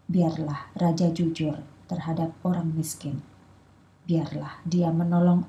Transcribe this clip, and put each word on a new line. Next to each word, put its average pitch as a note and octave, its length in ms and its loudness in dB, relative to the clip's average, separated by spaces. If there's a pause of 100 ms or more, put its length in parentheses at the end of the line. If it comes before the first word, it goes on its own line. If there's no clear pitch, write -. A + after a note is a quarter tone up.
Biarlah D#3+ 720 -2
raja F3 320 2
jujur D#3+ 480 0 (320)
terhadap E3 560 -4
orang E3+ 240 0
miskin. D3 560 -6 (800)
Biarlah D3+ 640 -4
dia E3+ 240 2
menolong F3 560 4